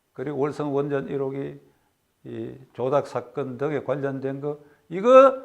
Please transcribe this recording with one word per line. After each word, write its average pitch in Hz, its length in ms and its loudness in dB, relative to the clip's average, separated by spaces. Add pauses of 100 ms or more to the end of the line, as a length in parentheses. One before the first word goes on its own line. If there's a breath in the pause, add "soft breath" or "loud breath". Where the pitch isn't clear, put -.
(120)
그리고 139 260 -8
월성 147 360 -2
원전 139 340 -2
일 139 120 -6
호기 139 400 -8 (640)
이 120 300 -10 (180)
조작 135 340 0
사건 127 500 -8
등에 139 280 -4
관련된 135 560 -4
거, 147 180 -8 (300 soft breath)
이거 262 560 8